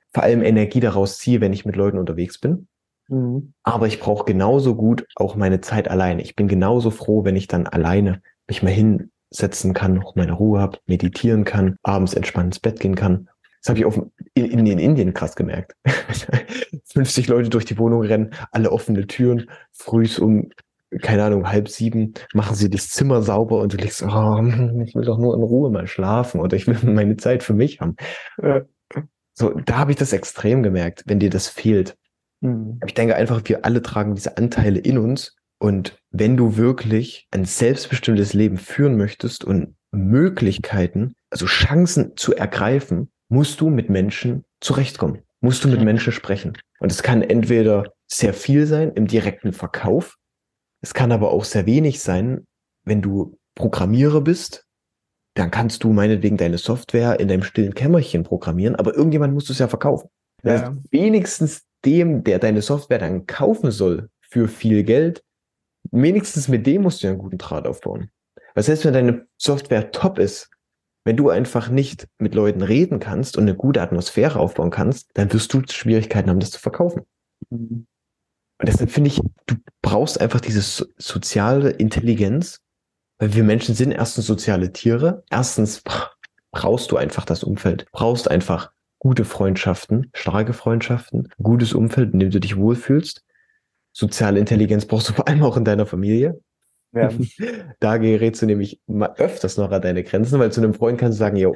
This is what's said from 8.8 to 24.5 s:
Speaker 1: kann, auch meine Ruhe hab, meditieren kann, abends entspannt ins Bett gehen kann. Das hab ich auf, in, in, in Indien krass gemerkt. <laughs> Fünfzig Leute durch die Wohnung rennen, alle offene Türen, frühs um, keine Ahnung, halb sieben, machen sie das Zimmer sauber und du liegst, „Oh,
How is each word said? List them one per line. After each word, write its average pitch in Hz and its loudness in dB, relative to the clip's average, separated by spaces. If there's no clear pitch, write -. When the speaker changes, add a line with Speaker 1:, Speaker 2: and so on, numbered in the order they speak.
Speaker 1:
kann, 92 0
auch - -18
meine 87 0
Ruhe 104 2
hab, 95 -2
meditieren 92 0
kann, 95 0
abends 95 0
entspannt - -2
ins 90 -6
Bett 113 -4
gehen 95 -2
kann. 92 0
Das - -4
hab 113 2
ich 110 2
auf, 107 0
in, 120 2
in, 117 2
in 98 2
Indien 95 2
krass - -6
gemerkt. - -6
<laughs> - -4
Fünfzig 131 0
Leute 120 2
durch 113 0
die 104 -6
Wohnung 117 2
rennen, 107 0
alle 110 2
offene 101 -2
Türen, 120 0
frühs - 0
um, 107 2
keine 104 2
Ahnung, 101 0
halb 104 0
sieben, 113 -4
machen 104 0
sie 101 0
das 98 -4
Zimmer 135 2
sauber 110 0
und 104 0
du 98 -6
liegst, 101 -6
„Oh, 107 2